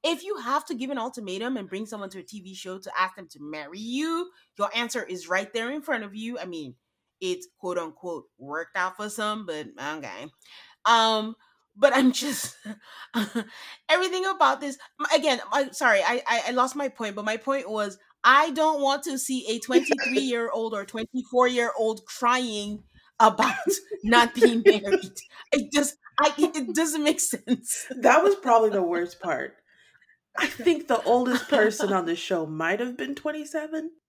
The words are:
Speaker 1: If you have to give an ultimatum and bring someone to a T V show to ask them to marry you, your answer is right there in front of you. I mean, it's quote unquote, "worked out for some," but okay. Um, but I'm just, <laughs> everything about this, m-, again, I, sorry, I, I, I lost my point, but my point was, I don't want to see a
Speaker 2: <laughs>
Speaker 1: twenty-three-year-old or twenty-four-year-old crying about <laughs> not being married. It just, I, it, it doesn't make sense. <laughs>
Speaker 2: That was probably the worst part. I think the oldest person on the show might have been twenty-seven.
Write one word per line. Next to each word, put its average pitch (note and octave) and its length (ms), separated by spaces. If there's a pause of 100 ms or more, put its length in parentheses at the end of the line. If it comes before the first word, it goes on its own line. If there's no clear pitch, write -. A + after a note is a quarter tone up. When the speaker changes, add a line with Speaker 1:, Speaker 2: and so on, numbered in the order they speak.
Speaker 1:
If E4 200
you G4 140
have C4+ 280
to E4 80
give B3+ 160
an C#4 80
ultimatum A3+ 580
and G3 140
bring G3+ 160
someone G#3 260
to F#3+ 80
a E3+ 40
T G#3 180
V F#3 140
show F#3 240
to F#3+ 180
ask F#3 180
them F#3 140
to C#3+ 100
marry D3+ 380
you, D#4+ 540 (260)
your G3+ 180
answer A#3 280
is F3+ 260
right G3 240
there A#3 160
in D4 140
front A#3+ 200
of G3+ 120
you. A3+ 240
I E3+ 60
mean, D#3 280 (460)
it's F3+ 280 (120)
quote F3+ 180
unquote, E3 480 (140)
"worked C#3+ 360
out F#3 220
for G#3 100
some," G#3+ 380
but D3+ 220 (120)
okay. C3+ 460 (600)
Um, A3+ 500 (400)
but B3 200
I'm B3+ 180
just, - 440 (560)
<laughs> - 760
everything F4+ 360
about F#4+ 360
this, C#4+ 180 (200)
m-, D#4+ 200
again, C#4+ 200 (140)
I, C#4 160
sorry, A3 320
I, A#3 260
I, A3 200
I A#3 60
lost B3+ 220
my C#4+ 140
point, A3 260
but G#3 80
my G#3+ 140
point C4+ 320
was, G#3 300 (240)
I C#4 260
don't D#4 320
want C#4 220
to C4+ 160
see C4 280
a A3+ 120
Speaker 2:
<laughs> - 40
Speaker 1:
twenty-three-year-old A#3+ 1120
or G3+ 120
twenty-four-year-old A#3 1200
crying A3 720 (380)
about A3+ 340 (260)
<laughs> - 240
not A#3 300
being A#3 320
married. G3+ 460 (400)
It C#4+ 200
just, C#4+ 240 (240)
I, D4 200
it, D#4 160
it C4 200
doesn't D#4 280
make D4 160
sense. - 720
<laughs> - 40
Speaker 2:
That B3+ 260
was G4 100
probably A3+ 380
the G3 100
worst F3 400
part. C#3 360 (800)
I - 120
think D4+ 400
the A#3 160
oldest B3 440
person G#3+ 460
on F3+ 140
the E3+ 80
show E3+ 320
might D#3+ 320
have B3 180
been C4+ 160
twenty-seven. D#4 760 (180)